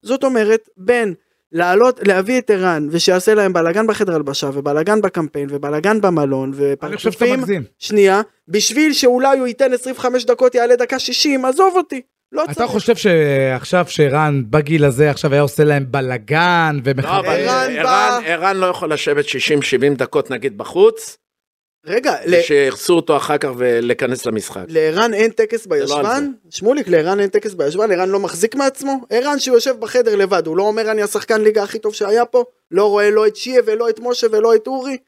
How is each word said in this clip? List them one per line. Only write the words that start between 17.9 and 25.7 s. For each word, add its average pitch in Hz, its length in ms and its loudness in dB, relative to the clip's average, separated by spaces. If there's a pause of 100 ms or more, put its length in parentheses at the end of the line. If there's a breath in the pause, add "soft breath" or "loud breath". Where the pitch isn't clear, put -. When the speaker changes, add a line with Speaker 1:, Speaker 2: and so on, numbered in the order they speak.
Speaker 3:
ערן 170 320 0
לא 185 80 0
יכול 175 280 -2
לשבת 147 320 0
שישים, 143 360 0
שבעים 139 340 0
דקות, 135 360 -2
נגיד, 120 260 -6
בחוץ, 185 600 0 (680)
Speaker 1:
רגע, 233 300 -2 (100)
ל- 170 140 4
Speaker 3:
ושיחסו 143 560 0
אותו 165 220 0
אחר 147 200 -2
כך 143 200 -4
ולכנס 120 680 -2
למשחק. 107 420 -6
Speaker 1:
לערן 160 460 0
אין 220 180 2
טקס 220 320 -2
Speaker 3:
זה 196 60 -20
לא 170 60 0